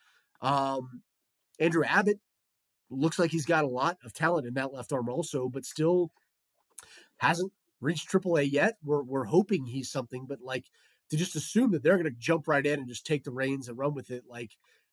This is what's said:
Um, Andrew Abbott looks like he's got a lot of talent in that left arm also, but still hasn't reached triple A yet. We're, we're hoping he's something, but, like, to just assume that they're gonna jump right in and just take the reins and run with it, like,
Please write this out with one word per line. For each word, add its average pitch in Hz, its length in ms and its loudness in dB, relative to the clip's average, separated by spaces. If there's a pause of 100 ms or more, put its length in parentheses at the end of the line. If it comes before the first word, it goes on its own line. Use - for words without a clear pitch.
(420)
Um, 135 600 -2 (580)
Andrew 165 260 4
Abbott 185 340 4 (720)
looks 143 280 0
like 170 140 2
he's 160 140 -2
got 160 180 2
a 143 40 0
lot 135 380 -2
of 113 80 -14
talent 165 320 0
in 120 100 -6
that 139 180 -2
left 131 200 -8
arm 123 160 -2
also, 131 400 -2
but 131 160 -8
still 170 460 2 (1040)
hasn't 170 340 2 (300)
reached 151 280 -2
triple 185 280 2
A 147 60 6
yet. 147 400 2
We're, 147 200 0
we're 127 220 -4
hoping 165 400 2
he's 123 260 -6
something, 131 360 -6
but, 131 140 -10
like, 127 240 -6 (440)
to 156 80 -2
just 180 180 -2
assume 220 360 2
that 143 120 0
they're 180 140 6
gonna 160 140 0
jump 120 360 -2
right 143 180 2
in 147 140 0
and 131 80 -8
just 120 180 -12
take 151 180 -2
the 135 80 -10
reins 135 360 -2
and 120 100 -10
run 143 160 -2
with 131 180 -10
it, 123 180 -8
like, 120 220 -12 (420)